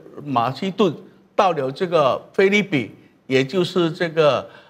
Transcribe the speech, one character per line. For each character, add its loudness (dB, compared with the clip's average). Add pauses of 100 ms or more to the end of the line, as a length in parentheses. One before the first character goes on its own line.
(240)
马 -2
其 -6
顿， 0 (400)
到 2
了 -4
这 -6
个 2 (140)
腓 4
立 2
比， -4 (340)
也 2
就 -2
是 0
这 -4
个， 2 (220)